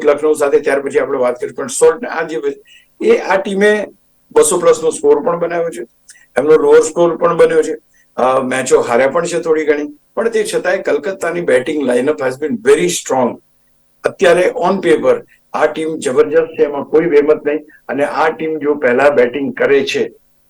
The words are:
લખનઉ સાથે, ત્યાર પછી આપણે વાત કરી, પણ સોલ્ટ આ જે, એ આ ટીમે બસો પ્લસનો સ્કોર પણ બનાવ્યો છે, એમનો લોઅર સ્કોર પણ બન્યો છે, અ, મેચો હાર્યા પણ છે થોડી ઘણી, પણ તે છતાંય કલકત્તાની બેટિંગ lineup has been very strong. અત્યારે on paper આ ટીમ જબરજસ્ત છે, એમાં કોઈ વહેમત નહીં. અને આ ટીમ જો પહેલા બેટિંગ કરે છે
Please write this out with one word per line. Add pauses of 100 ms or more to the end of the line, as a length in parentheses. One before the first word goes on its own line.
લખનઉ
સાથે,
ત્યાર
પછી
આપણે
વાત
કરી,
પણ
સોલ્ટ
આ
જે, (640)
એ
આ
ટીમે (440)
બસો
પ્લસનો
સ્કોર
પણ
બનાવ્યો
છે, (560)
એમનો
લોઅર
સ્કોર
પણ
બન્યો
છે, (400)
અ,
મેચો
હાર્યા
પણ
છે
થોડી
ઘણી, (180)
પણ
તે (100)
છતાંય
કલકત્તાની
બેટિંગ
lineup
has
been (120)
very
strong. (640)
અત્યારે (160)
on
paper (320)
આ
ટીમ
જબરજસ્ત
છે,
એમાં
કોઈ
વહેમત
નહીં. (280)
અને
આ
ટીમ
જો
પહેલા
બેટિંગ
કરે
છે (400)